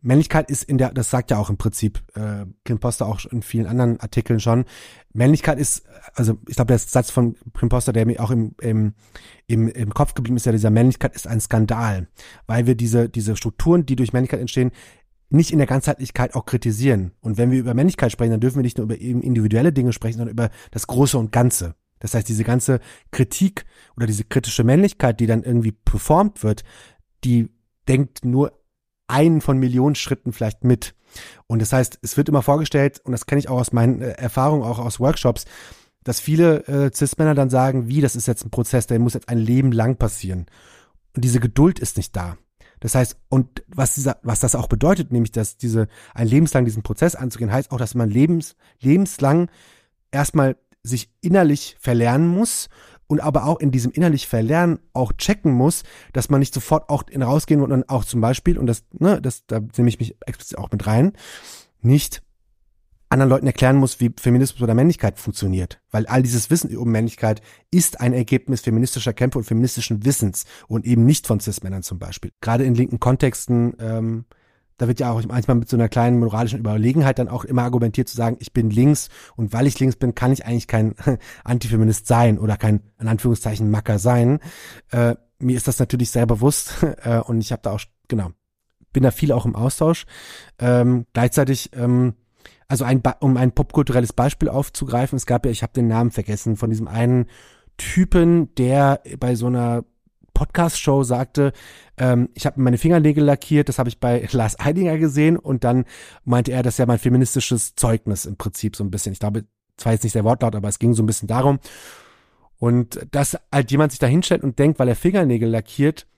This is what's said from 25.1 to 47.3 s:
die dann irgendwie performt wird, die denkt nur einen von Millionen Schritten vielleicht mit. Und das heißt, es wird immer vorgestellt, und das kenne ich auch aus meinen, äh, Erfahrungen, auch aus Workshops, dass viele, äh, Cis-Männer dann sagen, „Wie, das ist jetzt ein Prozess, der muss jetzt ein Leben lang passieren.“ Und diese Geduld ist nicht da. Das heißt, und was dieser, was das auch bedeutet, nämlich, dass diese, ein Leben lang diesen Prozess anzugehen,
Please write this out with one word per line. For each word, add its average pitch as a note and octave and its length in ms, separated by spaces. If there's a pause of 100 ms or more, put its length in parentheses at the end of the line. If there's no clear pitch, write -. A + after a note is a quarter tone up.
die A#2 80
dann A2+ 160
irgendwie A#2 300
performt - 680
wird, G#2+ 200 (640)
die A#2+ 240 (380)
denkt C3 360
nur B2+ 300 (540)
einen D#3 340
von C3+ 160
Millionen B2+ 380
Schritten - 380
vielleicht - 300
mit. B2 300 (540)
Und A2+ 140
das G#2+ 120
heißt, C3 280
es - 160
wird C#3+ 120
immer C#3+ 120
vorgestellt, C#3+ 640
und B2+ 100
das A#2+ 120
kenne C#3+ 140
ich - 100
auch B2 100
aus A#2+ 120
meinen, A#2 300
äh, B2+ 100
Erfahrungen, C3+ 520
auch A2+ 160
aus A#2+ 200
Workshops, B2+ 460 (580)
dass A#2+ 160
viele, D#3 480
äh, C#3 260
Cis-Männer D3+ 400
dann C3+ 160
sagen, C3 380
„Wie, C#3 140
das C#3 140
ist A#2+ 120
jetzt A#2+ 180
ein A2 60
Prozess, A#2+ 360
der A#2 120
muss A#2+ 140
jetzt - 160
ein A#2+ 100
Leben B2 320
lang A2+ 260
passieren.“ F#2 480 (680)
Und B2 80
diese B2 160
Geduld C#3 400
ist - 180
nicht - 180
da. F2 220 (420)
Das A2+ 140
heißt, B2+ 240 (120)
und - 380
was - 280
dieser, C3+ 260
was A2 180
das - 140
auch A#2+ 140
bedeutet, D#3+ 440
nämlich, A#2 200
dass - 260
diese, A2 300 (260)
ein A#2+ 140
Leben D3 260
lang B2+ 120
diesen A2 180
Prozess E3 320
anzugehen, A#2 360